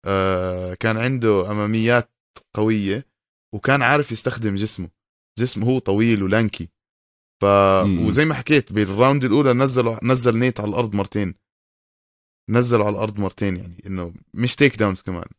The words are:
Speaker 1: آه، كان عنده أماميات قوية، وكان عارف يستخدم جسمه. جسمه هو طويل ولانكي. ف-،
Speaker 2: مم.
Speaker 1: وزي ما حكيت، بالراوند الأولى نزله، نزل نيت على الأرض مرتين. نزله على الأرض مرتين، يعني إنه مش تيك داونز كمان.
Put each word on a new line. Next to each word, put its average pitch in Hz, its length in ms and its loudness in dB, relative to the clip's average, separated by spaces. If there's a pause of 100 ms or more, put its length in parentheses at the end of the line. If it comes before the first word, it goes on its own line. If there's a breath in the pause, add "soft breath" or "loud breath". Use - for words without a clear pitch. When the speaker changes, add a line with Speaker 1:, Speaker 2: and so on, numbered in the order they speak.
Speaker 1:
آه، 92 680 -2
كان 113 220 -2
عنده 113 540 0
أماميات 110 600 0 (440)
قوية، 107 520 -2 (480)
وكان 135 280 0
عارف 143 300 0
يستخدم 110 420 -4
جسمه. 98 340 -6 (500)
جسمه 113 280 -2
هو 131 120 2
طويل 107 440 2
ولانكي. 98 460 -2 (760)
ف-، 98 420 4
Speaker 2:
مم. 101 220 0
Speaker 1:
وزي 110 180 2
ما 156 100 -2
حكيت، 135 380 0
بالراوند 110 520 2
الأولى 127 280 4
نزله، 123 500 0
نزل 120 360 2
نيت 123 220 0
على 104 80 -6
الأرض 104 260 -4
مرتين. 98 400 -4 (1160)
نزله 117 360 2
على 104 60 0
الأرض 104 280 -4
مرتين، 98 360 -2
يعني 87 300 -14
إنه 90 280 -8 (200)
مش 123 220 -2
تيك 139 200 4
داونز 101 260 0
كمان. 87 220 -8 (140)